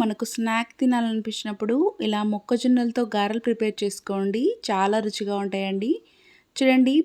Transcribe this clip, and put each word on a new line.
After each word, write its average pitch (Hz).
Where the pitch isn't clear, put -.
మనకు 220
స్నాక్ 226
తినాలనిపించినప్పుడు 226
ఇలా 214
మొక్కజొన్నలతో 240
గారెలు 208
ప్రిపేర్ 220
చేసుకోండి, 196
చాలా 202
రుచిగా 202
ఉంటాయండి. 196
చూడండి, 262